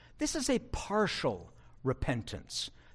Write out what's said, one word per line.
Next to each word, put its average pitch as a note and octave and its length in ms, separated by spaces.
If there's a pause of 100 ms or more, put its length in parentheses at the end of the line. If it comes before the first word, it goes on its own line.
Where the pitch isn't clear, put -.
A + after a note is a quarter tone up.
(200)
This D4 160
is D4 140
a A#3+ 100
partial D#3 920 (320)
repentance. - 840 (260)